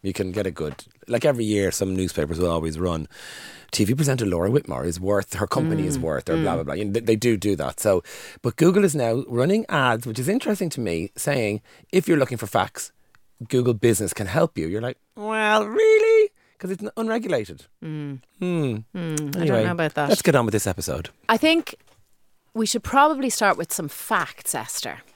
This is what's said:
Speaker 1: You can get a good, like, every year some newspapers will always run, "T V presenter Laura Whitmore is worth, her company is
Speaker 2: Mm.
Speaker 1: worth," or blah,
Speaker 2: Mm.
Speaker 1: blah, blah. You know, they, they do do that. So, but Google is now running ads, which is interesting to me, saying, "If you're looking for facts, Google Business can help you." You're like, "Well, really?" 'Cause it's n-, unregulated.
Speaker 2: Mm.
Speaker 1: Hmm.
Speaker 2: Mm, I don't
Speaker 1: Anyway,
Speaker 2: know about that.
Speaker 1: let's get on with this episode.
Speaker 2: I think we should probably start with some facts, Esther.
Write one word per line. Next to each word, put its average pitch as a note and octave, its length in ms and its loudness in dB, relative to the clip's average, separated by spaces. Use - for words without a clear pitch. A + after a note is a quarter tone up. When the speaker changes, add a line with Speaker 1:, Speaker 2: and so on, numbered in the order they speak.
Speaker 1:
You G2 100 -4
can F#2 200 -4
get G2 140 -2
a F#2 40 -2
good, D2+ 340 -8
like, A#2 180 0
every B2+ 200 2
year G2+ 260 2
some F#2+ 260 -2
newspapers E2 420 -2
will F2 120 0
always D#2+ 280 -2
run, E2 300 -4
"T - 140 -2
V G#2+ 100 2
presenter C3+ 320 0
Laura F2 240 0
Whitmore C#2 340 -2
is F2 160 -4
worth, G2 340 -2
her G2+ 120 -2
company D#3 400 -2
is D3 100 -2
Speaker 2:
Mm. B2+ 60 -4
Speaker 1:
worth," D2+ 260 -4
or D#2+ 80 0
blah, D#3 160 0
Speaker 2:
Mm. - 40 0
Speaker 1:
blah, E2 80 -4
blah. C#2 100 -6
You G2 100 -4
know, G2+ 80 -4
they, A2+ 80 0
they A2+ 160 2
do A2 220 2
do G2+ 180 0
that. C#2+ 240 -6
So, F#2+ 220 4
but A#2 140 -2
Google F#3 280 4
is D3+ 100 2
now A#2+ 320 0
running E3+ 440 2
ads, B2 360 2
which A2+ 120 -6
is B2+ 100 -2
interesting G3+ 420 0
to C3+ 100 -8
me, F2 360 -2
saying, A2 460 0
"If F#3 140 2
you're D#3 120 4
looking B2+ 200 2
for A2 80 -6
facts, - 460 -2
Google B2 260 2
Business G#2+ 380 2
can G2+ 140 -6
help F2+ 320 0
you." D#2 100 -4
You're G2+ 140 -4
like, B2 160 -8
"Well, G#3+ 500 0
really?" A4 640 6
'Cause F#3 140 -8
it's G3 100 -8
n-, G#3 140 -8
unregulated. G#3+ 680 -2
Speaker 2:
Mm. D3 360 -8
Speaker 1:
Hmm. D#3+ 360 0
Speaker 2:
Mm, A2 60 -8
I E3+ 220 -6
don't D3+ 200 -4
Speaker 1:
Anyway, C3+ 280 2
Speaker 2:
know - 80 0
about E3 220 -2
that. D3 140 -2
Speaker 1:
let's B3+ 140 2
get D#3 120 4
on B2 120 4
with G#2 60 0
this G#2 140 0
episode. E2 440 -4
Speaker 2:
I A3+ 80 4
think D#4+ 380 2
we A3 120 0
should A3+ 180 -2
probably C4+ 460 4
start G3+ 280 2
with E3 140 -6
some D#3 160 -4
facts, - 680 -4
Esther. A2 460 -8